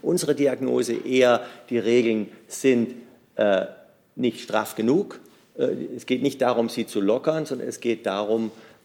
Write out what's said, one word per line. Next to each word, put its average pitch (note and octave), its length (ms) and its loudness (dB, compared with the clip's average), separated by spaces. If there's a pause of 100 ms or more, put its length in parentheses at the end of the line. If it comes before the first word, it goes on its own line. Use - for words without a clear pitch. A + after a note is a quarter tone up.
Unsere E3 320 0
Diagnose B2+ 600 0
eher, B2 520 4 (240)
die A#2 80 0
Regeln A2+ 500 2 (200)
sind, A#2+ 460 2 (420)
äh, G2+ 300 2 (500)
nicht B2 240 -2
straff G#2+ 340 -4
genug. C3+ 460 0 (360)
Äh, - 120 0 (280)
es A#2 100 -14
geht B2+ 160 0
nicht C#3 200 -2
darum, A#2 260 2
sie A2+ 200 -6
zu G#2+ 120 -4
lockern, C3+ 460 0
sondern B2+ 220 -8
es A#2+ 100 -10
geht A#2 280 -4
darum, G#2+ 440 -2 (340)